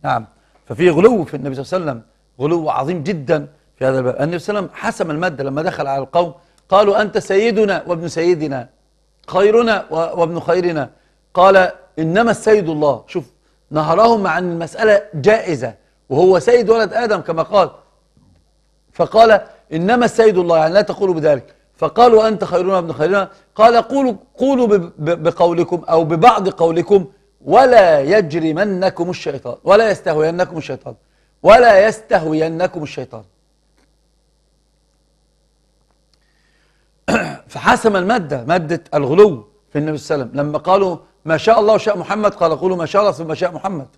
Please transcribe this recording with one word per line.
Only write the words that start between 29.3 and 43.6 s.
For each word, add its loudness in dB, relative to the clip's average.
ولا 4
يستهوينكم -2
الشيطان، -12
ولا 8
يستهوينكم -4
الشيطان". -14
<clears throat> -4
فحسم 0
المادة، -2
مادة -4
الغلو 2
في -4
النبي -4
صلى -6
الله -4
عليه -14
وسلم، -2
لما -6
قالوا: 0
"ما -2
شاء 2
الله 2
وشاء -2
محمد"، -4
قال: 0
"قولوا -4
ما -6
شاء 0
الله 2
ثم -8
شاء -4
محمد". -10